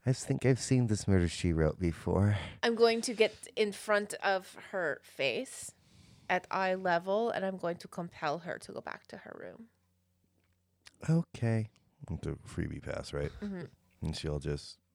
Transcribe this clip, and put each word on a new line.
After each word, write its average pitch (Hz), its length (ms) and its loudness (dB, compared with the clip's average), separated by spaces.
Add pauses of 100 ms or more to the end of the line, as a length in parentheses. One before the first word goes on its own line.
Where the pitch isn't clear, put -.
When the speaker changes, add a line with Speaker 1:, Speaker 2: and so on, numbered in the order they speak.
Speaker 1:
I 131 80 4
think - 320 -2
I've 131 120 6
seen 127 300 2
this 104 180 2
Murder, 92 220 6
She 85 240 0
Wrote 78 260 4
before. 90 580 2 (260)
Speaker 2:
I'm 233 120 4
going 226 280 6
to 240 120 -4
get 214 200 4 (200)
in 214 180 2
front 208 420 0 (100)
of 190 320 0 (140)
her 170 340 -2
face 135 680 -4 (580)
at 180 200 0
eye 185 240 0
level, 190 560 0
and - 140 -2
I'm 190 140 -4
going 175 180 -4
to - 120 -16
compel 170 520 -4
her 170 180 -8
to - 140 -14
go - 80 -8
back - 280 -12
to - 100 -16
her - 200 -16
room. 226 280 -16 (1400)
Speaker 1:
Okay. 117 600 0 (420)
It's 76 160 -6
a 76 60 -2 (160)
freebie 71 340 -6
pass, - 300 -8
right? 71 180 -2 (120)
Speaker 2:
Mm-hmm. 196 200 -8 (400)
Speaker 1:
And 80 140 -4
she'll 73 240 -4
just 73 380 -6 (160)